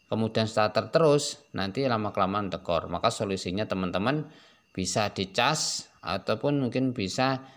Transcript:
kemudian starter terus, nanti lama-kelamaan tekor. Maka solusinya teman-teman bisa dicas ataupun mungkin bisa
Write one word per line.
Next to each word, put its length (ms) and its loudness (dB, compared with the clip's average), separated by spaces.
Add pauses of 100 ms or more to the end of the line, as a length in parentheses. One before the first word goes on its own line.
kemudian 400 0
starter 460 2
terus, 580 4
nanti 320 -4
lama-kelamaan 640 0
tekor. 400 -2
Maka 240 0
solusinya 560 -2
teman-teman 640 -2 (400)
bisa 400 -2
dicas 880 0
ataupun 640 0
mungkin 320 0
bisa 480 0 (140)